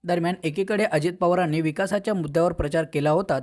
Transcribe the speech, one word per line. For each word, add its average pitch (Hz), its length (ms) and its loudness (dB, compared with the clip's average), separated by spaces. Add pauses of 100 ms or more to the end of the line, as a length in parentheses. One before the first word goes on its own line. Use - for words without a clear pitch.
दरम्यान, 175 300 0 (100)
एकीकडे 165 400 0
अजित 156 280 0
पवारांनी 175 480 2
विकासाच्या 196 540 -2
मुद्द्यावर 170 380 0
प्रचार 160 400 -2
केला 147 180 0
होता 165 320 2